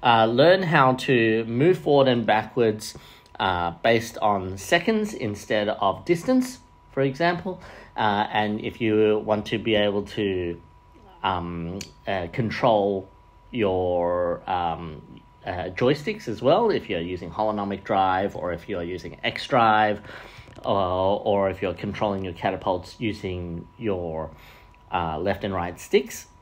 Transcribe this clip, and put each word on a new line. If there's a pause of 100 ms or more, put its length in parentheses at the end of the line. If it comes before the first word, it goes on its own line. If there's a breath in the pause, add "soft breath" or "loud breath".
uh,
learn
how
to
move
forward
and
backwards, (420 loud breath)
uh, (100)
based
on
seconds
instead
of
distance, (320)
for
example, (360 loud breath)
uh,
and
if
you
want
to
be
able
to, (600)
um, (280)
uh,
control (440)
your,
um, (440)
uh,
joysticks
as
well,
if
you're
using
holonomic
drive
or
if
you're
using
X
drive, (640 loud breath)
or,
or
if
you're
controlling
your
catapults
using (120)
your, (600 loud breath)
uh,
left
and
right
sticks (160)